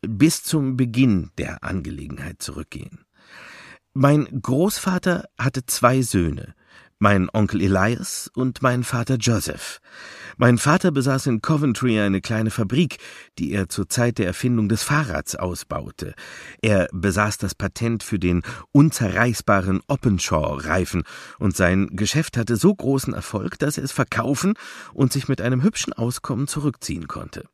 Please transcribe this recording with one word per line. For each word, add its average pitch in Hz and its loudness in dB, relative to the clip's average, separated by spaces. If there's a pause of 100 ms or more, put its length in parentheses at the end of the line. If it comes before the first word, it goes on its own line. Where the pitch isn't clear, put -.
bis 113 2
zum 135 0
Beginn 117 2
der - -8
Angelegenheit 71 -8
zurückgehen. - -12 (880)
Mein 139 6 (160)
Großvater 180 0 (120)
hatte 127 -2
zwei 127 4
Söhne, 85 0 (480)
mein 101 4
Onkel 104 0
Elias 98 -2
und 127 -4
mein 123 0
Vater 120 -2
Joseph. 107 -4 (560)
Mein 120 4
Vater 170 2
besaß 135 0
in 117 0
Coventry 127 2
eine 98 2
kleine 110 -2
Fabrik, 120 0 (400)
die - -4
er 98 -2
zur 95 -4
Zeit 120 0
der 95 0
Erfindung 113 0
des 110 0
Fahrrads 127 -2
ausbaute. - -8 (480)
Er 101 4
besaß 98 0
das 95 -4
Patent 113 -4
für 104 -2
den 87 2 (280)
unzerreißbaren 104 4
Openshaw-Reifen 82 0 (360)
und 95 2
sein 92 4
Geschäft 104 -2
hatte 113 0
so 170 6
großen 135 -2
Erfolg, - -6
dass 147 -2
er 143 -8
es 135 -6
verkaufen 139 0 (400)
und 131 2
sich 139 -2
mit 135 0
einem 127 0
hübschen - 0
Auskommen 123 -4
zurückziehen 127 -4
konnte. - -12